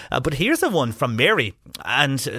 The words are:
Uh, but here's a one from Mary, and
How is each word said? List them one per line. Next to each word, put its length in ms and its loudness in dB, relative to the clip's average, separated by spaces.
Uh, 80 0
but 140 -2
here's 280 2
a 60 2
one 240 0
from 240 -2
Mary, 380 2
and 340 0